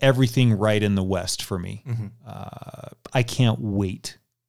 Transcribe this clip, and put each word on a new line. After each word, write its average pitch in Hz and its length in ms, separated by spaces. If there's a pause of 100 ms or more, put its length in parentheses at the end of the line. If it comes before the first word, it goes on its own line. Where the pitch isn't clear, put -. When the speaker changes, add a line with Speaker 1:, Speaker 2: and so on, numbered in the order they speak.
Speaker 1:
everything 127 520
right 104 280
in 104 140
the 95 80
West 92 400
for 95 140
me. 95 300
Speaker 2:
Mm-hmm. 113 200 (180)
Speaker 1:
Uh, - 640 (240)
I 127 100
can't 117 360
wait 98 580 (320)